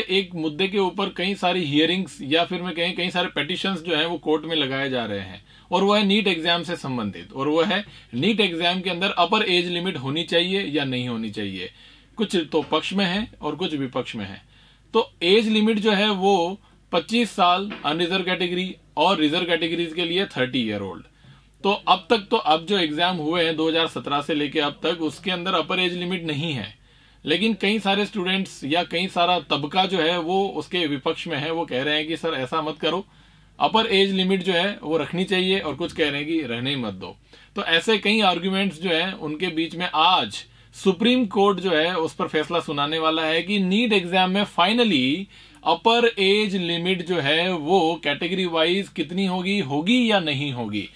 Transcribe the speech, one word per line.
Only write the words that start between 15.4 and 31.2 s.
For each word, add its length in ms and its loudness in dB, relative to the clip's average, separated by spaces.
लिमिट 320 2
जो 120 2
है 200 2
वो 480 2
पच्चीस 400 0
साल 380 2
अनरिजर्व 380 0
कैटेगरी 520 -4
और 220 4
रिजर्व 260 2
कैटेगरीज 480 -2
के 120 -2
लिए 220 0
थर्टी 340 -2
ईयर 200 -4
ओल्ड। 220 -10
तो 80 4
अब 380 0
तक 220 0
तो, 60 4
अब 280 2
जो 140 0
एग्जाम 380 0
हुए 280 0
हैं 100 0
दो 140 0
हज़ार 200 0
सत्रह 320 -2
से 140 -4
लेके 240 -2
अब 240 -2
तक, 180 -2
उसके 300 -4
अंदर 220 -4
अपर 260 0
एज 140 0
लिमिट 320 -4
नहीं 280 -4
है, 280 -10
लेकिन 280 0
कई 260 0
सारे 260 0
स्टूडेंट्स 580 -4
या 200 0
कई 240 -4
सारा 340 2
तबका 440 0
जो 140 0
है 200 2
वो 320 0
उसके 360 -4
विपक्ष 400 -4